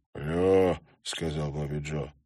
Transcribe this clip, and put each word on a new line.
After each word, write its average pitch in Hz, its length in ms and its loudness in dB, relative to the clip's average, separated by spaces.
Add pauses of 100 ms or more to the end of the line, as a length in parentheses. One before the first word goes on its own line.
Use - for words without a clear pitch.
(160)
"Алло", — 87 640 4 (240)
сказал 78 480 -4
Бобби 73 260 -4
Джо. 73 340 -6 (140)